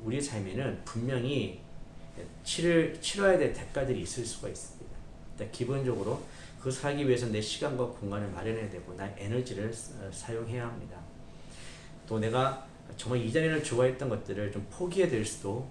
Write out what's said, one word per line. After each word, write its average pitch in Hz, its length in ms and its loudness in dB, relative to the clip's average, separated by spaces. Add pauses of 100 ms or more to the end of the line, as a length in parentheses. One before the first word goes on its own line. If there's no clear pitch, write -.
우리의 127 180 0
삶에는 110 640 -2
분명히 120 760 0 (840)
치를, 165 560 4
치러야 196 380 6
될 131 140 4
대가들이 127 500 0
있을 113 220 -4
수가 - 240 -6
있습니다. - 480 -10 (360)
일단 107 180 -6
기본적으로 123 720 0 (440)
그 131 60 2
살기 143 340 2
위해서 123 220 6
내 107 120 2
시간과 127 460 0
공간을 101 440 -2
마련해야 107 380 -2
되고 90 260 -8
나의 98 240 -6
에너지를 110 540 -2
사-, - 380 -8
사용해야 117 560 -4
합니다. 107 320 -8 (1120)
또 110 100 2
내가 123 480 2 (300)
정말 120 240 0
이전에는 156 420 4
좋아했던 131 460 4
것들을 101 420 -2
좀 101 180 -4
포기해야 180 400 2
될 110 160 2
수도 113 460 -4